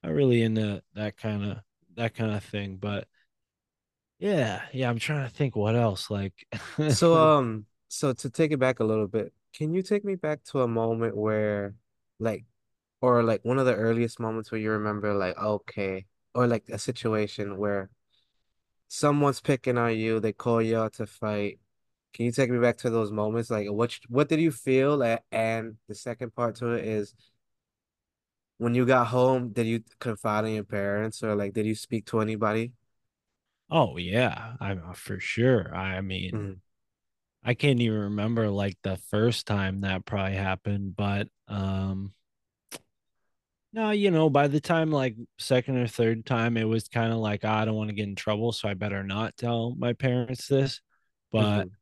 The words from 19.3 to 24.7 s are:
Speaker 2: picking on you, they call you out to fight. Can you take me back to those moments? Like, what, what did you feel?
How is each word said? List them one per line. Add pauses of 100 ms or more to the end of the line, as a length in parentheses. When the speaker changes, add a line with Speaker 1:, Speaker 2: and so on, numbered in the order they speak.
Speaker 2:
picking
on
you,
they
call
you
out
to
fight. (540)
Can
you
take
me
back
to
those
moments?
Like,
what, (100)
what
did
you
feel?